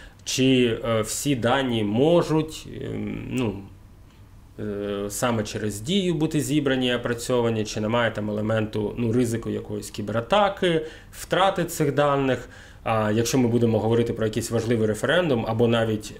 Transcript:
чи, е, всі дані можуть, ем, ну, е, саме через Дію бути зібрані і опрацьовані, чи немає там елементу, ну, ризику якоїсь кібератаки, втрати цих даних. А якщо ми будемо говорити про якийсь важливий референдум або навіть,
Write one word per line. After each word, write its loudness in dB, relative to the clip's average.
чи, 4
е, 2
всі -2
дані 0
можуть, 2
ем, -8
ну, -2
е, -6
саме 0
через -6
Дію 0
бути 0
зібрані 0
і 2
опрацьовані, 0
чи -6
немає 2
там -4
елементу, -2
ну, 0
ризику 0
якоїсь -6
кібератаки, 0
втрати 0
цих -2
даних. 2
А 2
якщо 2
ми 4
будемо 4
говорити 2
про -2
якийсь -2
важливий 0
референдум 0
або 2
навіть, 0